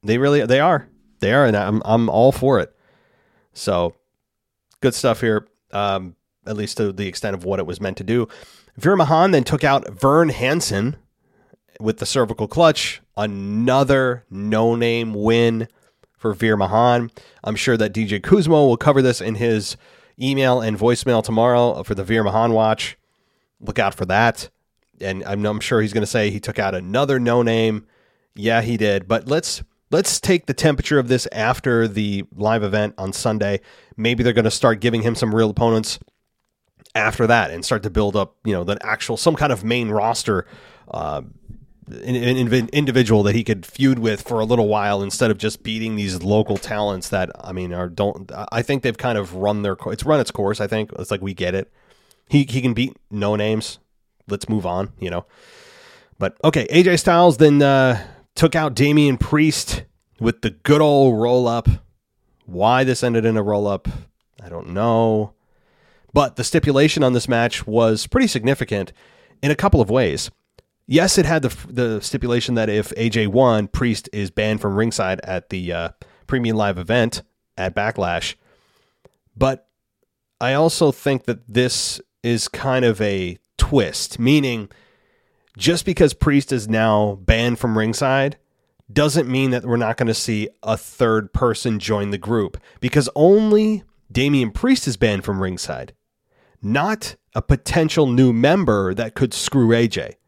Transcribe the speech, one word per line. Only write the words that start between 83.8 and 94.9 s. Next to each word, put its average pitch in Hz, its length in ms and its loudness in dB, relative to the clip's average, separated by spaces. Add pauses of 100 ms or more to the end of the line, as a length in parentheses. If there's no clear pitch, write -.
meaning 123 500 0 (880)
just 165 280 0
because 160 280 4
Priest 143 380 2
is 110 180 -4
now 107 540 2
banned 117 360 0
from 110 180 -2
ringside 135 600 -2 (560)
doesn't 147 340 2
mean 131 240 0
that 123 140 -2
we're 120 100 -2
not 113 220 -2
gonna 113 160 0
see 107 340 -4 (160)
a 110 140 -2
third 110 560 -2
person 113 460 -2
join 101 320 -2
the 101 60 -6
group, 101 440 -4 (180)
because 127 360 0
only 214 680 4 (260)
Damian 131 420 0
Priest 254 360 0
is 117 100 -2